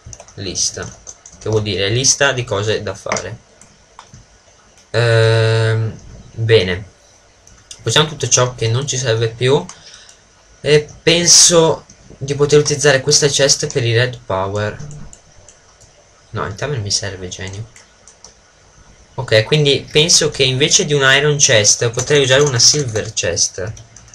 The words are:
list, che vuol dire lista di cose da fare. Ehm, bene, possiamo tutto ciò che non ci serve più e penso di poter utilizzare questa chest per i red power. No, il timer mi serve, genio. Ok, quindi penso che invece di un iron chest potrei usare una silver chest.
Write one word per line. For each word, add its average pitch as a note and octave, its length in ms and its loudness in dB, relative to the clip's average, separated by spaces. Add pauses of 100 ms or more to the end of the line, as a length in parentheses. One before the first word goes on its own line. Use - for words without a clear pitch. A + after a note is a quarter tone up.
(360)
list, - 640 -8 (400)
che - 120 -10
vuol G#2+ 120 2
dire G2 280 -2
lista B2+ 420 2
di B2 120 -6
cose G2+ 380 -2
da G2 140 -8
fare. - 420 -8 (1500)
Ehm, A2+ 1080 2 (320)
bene, G#2+ 540 0 (960)
possiamo D3+ 260 0
tutto - 200 -6
ciò B2 280 0
che A2+ 140 -2
non C3 180 -2
ci B2 100 -6
serve A2+ 320 -2
più C3+ 360 0 (960)
e D3 260 2 (140)
penso E3 840 4 (320)
di C3+ 180 -6
poter D3 240 4
utilizzare C#3+ 420 2
questa D3 260 2
chest C#3 400 0
per C#3 160 -4
i A#2 120 0
red B2 240 0
power. G2+ 580 -6 (1500)
No, F2 160 -8
il F#2 100 -8
timer C3+ 240 -6
mi G2+ 120 -6
serve, F#2 360 -6
genio. G2+ 400 -12 (1500)
Ok, A2 280 2
quindi C#3+ 480 0
penso D#3+ 400 2
che - 120 -2
invece C3+ 420 0
di D3 80 -2
un C#3 80 0
iron C#3+ 360 4
chest A#2 520 2
potrei C#3+ 340 0
usare C3 180 4
una C3 180 0
silver A#2+ 540 0
chest. F#2+ 580 -4 (440)